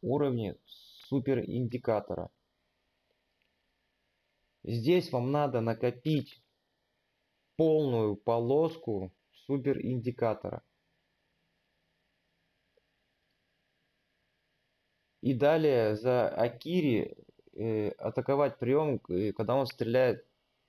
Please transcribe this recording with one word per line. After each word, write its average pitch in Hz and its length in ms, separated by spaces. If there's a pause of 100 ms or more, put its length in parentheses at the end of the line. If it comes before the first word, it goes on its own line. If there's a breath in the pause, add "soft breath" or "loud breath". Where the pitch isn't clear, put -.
уровне 127 560 (100)
супериндикатора. 120 1600 (2250)
Здесь 139 480
вам 127 220
надо 143 280
накопить 123 800 (1160)
полную 139 580
полоску 117 1000 (200)
супериндикатора. 123 1300 (4000)
И 131 120
далее 135 640
за 120 340
Акири, 123 840 (380)
э, 107 380
атаковать 139 680
приём, 135 520
э, 95 240
когда 113 200
он 131 120
стреляет, 117 600 (420)